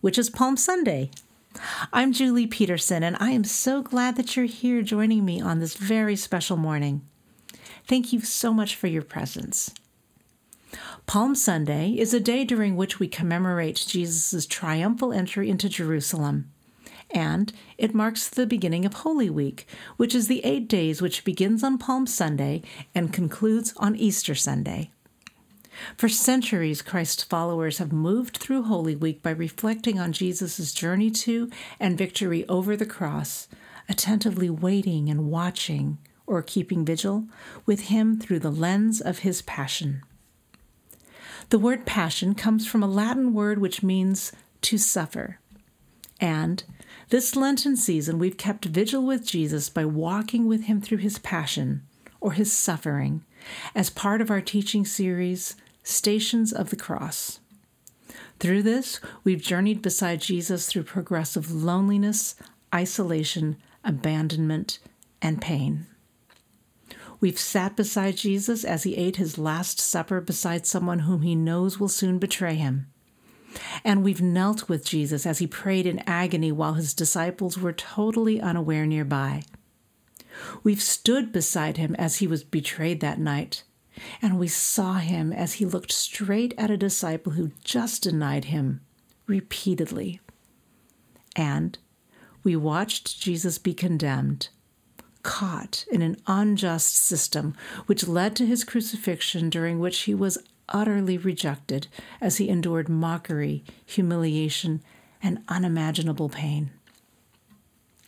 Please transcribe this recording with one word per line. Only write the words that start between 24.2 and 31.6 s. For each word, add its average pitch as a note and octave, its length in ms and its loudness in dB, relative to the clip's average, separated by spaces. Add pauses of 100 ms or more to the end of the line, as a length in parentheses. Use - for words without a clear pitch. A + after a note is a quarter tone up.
Sunday. C#3 560 -2 (1040)
For A3+ 140 4
centuries, A3 720 2
Christ's - 400 -2
followers E3 560 0
have E3 140 -2
moved F#3+ 440 0
through C4 280 -2
Holy E3+ 300 0
Week D#3 280 -2
by E3 80 0
reflecting G#3+ 680 -2
on F3 140 -2
Jesus' F3+ 640 -4
journey F#3+ 380 2
to A#3 360 0 (320)